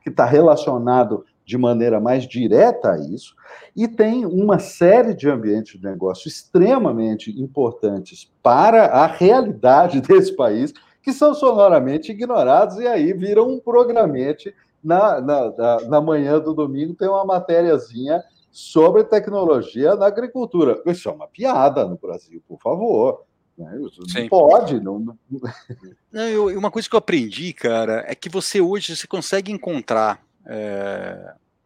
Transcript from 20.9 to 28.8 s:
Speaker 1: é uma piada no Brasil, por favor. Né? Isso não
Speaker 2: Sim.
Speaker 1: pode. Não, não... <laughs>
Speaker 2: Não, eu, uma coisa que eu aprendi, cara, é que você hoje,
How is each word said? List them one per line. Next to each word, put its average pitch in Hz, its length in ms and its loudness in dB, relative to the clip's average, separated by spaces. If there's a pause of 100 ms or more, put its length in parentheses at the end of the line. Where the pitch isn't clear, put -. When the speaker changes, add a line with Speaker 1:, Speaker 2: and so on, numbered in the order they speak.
Speaker 1:
é - 40 -8
uma 151 140 -16
piada 254 600 0
no 90 100 -10
Brasil, 85 500 -16
por - 140 -20
favor. 147 640 -2 (340)
Né? 156 260 -16
Isso - 180 -20
não 185 60 -16
Speaker 2:
Sim. 123 200 -8
Speaker 1:
pode. 170 520 4
Não, 98 200 -8
não... 113 180 -12 (120)
<laughs> 127 200 -12 (640)
Speaker 2:
Não, 214 160 -8
eu, 208 300 -2
uma 202 120 -4
coisa 226 180 -8
que - 60 -6
eu 220 40 4
aprendi, 143 540 -4
cara, 113 540 -2
é 123 80 -10
que - 140 -16
você 185 320 -4
hoje, 180 360 -2